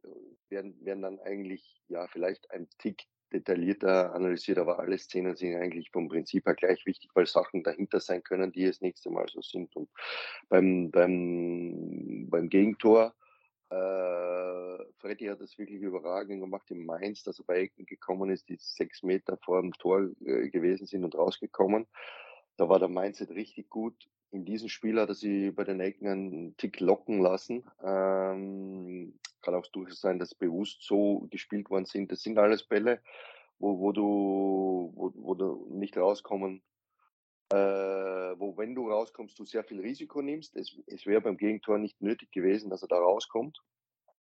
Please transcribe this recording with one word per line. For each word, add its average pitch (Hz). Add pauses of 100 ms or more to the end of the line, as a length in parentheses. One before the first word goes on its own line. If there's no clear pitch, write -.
(500)
werden, 98
werden 98
dann 95
eigentlich, 95
ja, 87
vielleicht -
ein 87
Tick - (260)
detaillierter 92
analysiert, 90
aber 87
alle 90
Szenen 92
sind 87
eigentlich 87
vom 85
Prinzip 82
her 87
gleich 90
wichtig, -
weil 90
Sachen 90
dahinter 90
sein 90
können, 92
die 92
das 90
nächste 90
Mal 85
so -
sind. -
Und 78 (600)
beim, 92
beim, 87
beim 82
Gegentor, 110 (540)
äh, 90 (140)
Freddy 104
hat 101
das 98
wirklich 101
überragend 95
gemacht 95
in 87
Mainz, 90
dass 92
er 90
bei 90
Ecken 92
gekommen 95
ist, -
die 90
sechs -
Meter 92
vor 90
dem 87
Tor, 92 (160)
äh, 64
gewesen 90
sind 95
und 80
rausgekommen. 95 (680)
Da 87
war 92
der 90
Mindset 95
richtig -
gut. 113 (220)
In 98
diesem 107
Spiel 110
hat 104
er 101
sie 101
bei 98
den 95
Ecken 98
einen 85
Tick -
locken 98
lassen. 95 (180)
Ähm, 95 (240)
kann 87
auch 90
durchaus 90
sein, 92
dass 87
bewusst 92
so 101
gespielt 104
worden 95
sind. 98
Das 92
sind 110
alles 104
Bälle, 113 (580)
wo, 98
wo 101
du, 95
wo, 92
wo -
du 90
nicht 98
rauskommen, 95 (880)
äh, 101
wo, 95
wenn 110
du 120
rauskommst, 107
du 104
sehr 107
viel 98
Risiko 143
nimmst. 151
Es, - (100)
es -
wäre 101
beim 98
Gegentor 104
nicht 104
nötig 107
gewesen, 98
dass 92
er 95
da 90
rauskommt. 113 (640)